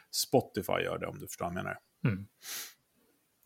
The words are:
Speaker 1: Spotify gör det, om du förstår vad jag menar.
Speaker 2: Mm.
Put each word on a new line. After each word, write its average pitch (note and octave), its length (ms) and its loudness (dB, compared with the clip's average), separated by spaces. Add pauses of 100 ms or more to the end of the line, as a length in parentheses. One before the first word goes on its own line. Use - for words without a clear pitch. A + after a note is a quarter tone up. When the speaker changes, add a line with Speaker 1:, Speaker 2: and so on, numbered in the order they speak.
(120)
Speaker 1:
Spotify - 600 2
gör F2 260 0
det, F2 100 -4
om F2 120 -8
du - 80 -10
förstår - 180 -6
vad F2 60 -2
jag F#2 120 -4
menar. - 160 -4 (240)
Speaker 2:
Mm. G2+ 240 2 (1200)